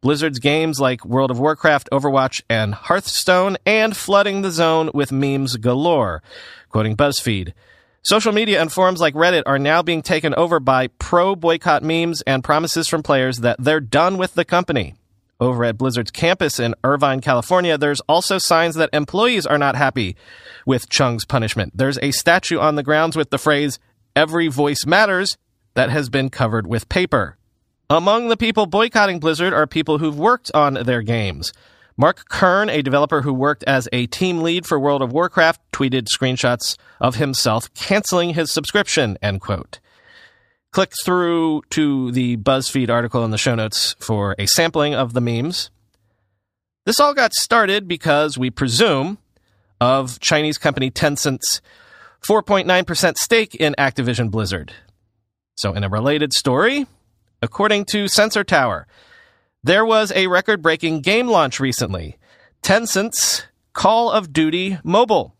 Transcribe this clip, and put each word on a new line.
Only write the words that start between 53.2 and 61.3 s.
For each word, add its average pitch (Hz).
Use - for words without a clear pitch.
in 151
Activision 123
Blizzard. 95
So 98
in 101
a 98
related 139
story, 226
according 202
to 208
Sensor 214
Tower, 127
there 190
was 214
a 190
record-breaking 165
game 220
launch 165